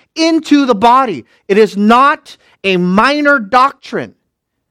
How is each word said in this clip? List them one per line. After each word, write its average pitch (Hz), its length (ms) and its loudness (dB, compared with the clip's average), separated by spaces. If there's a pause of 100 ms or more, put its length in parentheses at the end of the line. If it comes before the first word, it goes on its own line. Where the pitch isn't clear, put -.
(140)
into 311 520 0
the 247 80 0
body. 226 500 0 (240)
It 190 80 0
is 196 220 0
not 247 580 0 (260)
a 190 140 -2
minor 262 640 0
doctrine. 226 760 -4 (540)